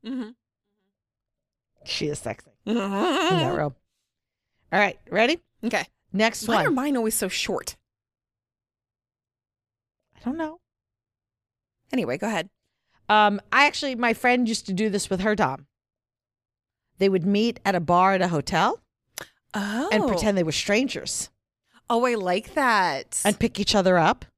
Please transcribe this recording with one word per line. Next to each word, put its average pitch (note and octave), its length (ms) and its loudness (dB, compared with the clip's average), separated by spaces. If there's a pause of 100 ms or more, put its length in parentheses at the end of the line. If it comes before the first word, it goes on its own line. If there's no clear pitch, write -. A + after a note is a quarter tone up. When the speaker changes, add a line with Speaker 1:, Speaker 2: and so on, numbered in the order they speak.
Speaker 1:
Mm-hmm. A#3+ 240 -8 (1600)
Speaker 2:
She - 220 -6
is D3 120 -6
sexy - 300 -12 (160)
Speaker 1:
Mm-hmm. A#3 720 -2
Speaker 2:
in - 60 2
that C3+ 160 -2
role. D3 180 -4 (960)
All F3+ 80 2
right, G3+ 180 0 (120)
ready? B3 300 2 (240)
Speaker 1:
Okay. G#3+ 220 -2 (280)
Speaker 2:
Next A3 340 0
Speaker 1:
Why A#3 100 2
Speaker 2:
one. F3 100 2
Speaker 1:
are - 40 2
mine C#4 260 0
always A3 180 -2
so G3 120 -2
short? - 480 -6 (2500)
Speaker 2:
I - 100 -20
don't C4+ 120 -4
know. D#4+ 220 -8 (1300)
Speaker 1:
Anyway, D3+ 260 -2
go G3+ 100 -4
ahead. G3 220 -4 (600)
Speaker 2:
Um, G#3 320 4 (100)
I C4+ 140 6
actually, C#4+ 300 -2
my A#3 180 0
friend B3 340 2
used A3 200 -4
to F#3+ 60 -4
do G#3+ 160 0
this G3 200 -2
with F#3 120 -2
her G#3+ 140 2
dom. C#3 320 -2 (1300)
They G3 100 4
would F#3 160 2
meet G#3 400 0
at F#3+ 100 2
a F3 40 2
bar F3 340 4
at F#3 80 2
a F#3 80 0
hotel E3+ 500 0 (720)
Speaker 1:
Oh. G#3+ 380 -4
Speaker 2:
and G#3+ 160 2
pretend G3+ 300 0
they F3 60 2
were D#3+ 80 -2
strangers. - 800 -2 (600)
Speaker 1:
Oh, A#3+ 160 2
I A#3+ 100 0
like F#3+ 380 -2
that. G3 720 0
Speaker 2:
And G#3 120 2
pick - 220 -2
each G3+ 160 0
other F#3 220 4
up. E3+ 280 2 (120)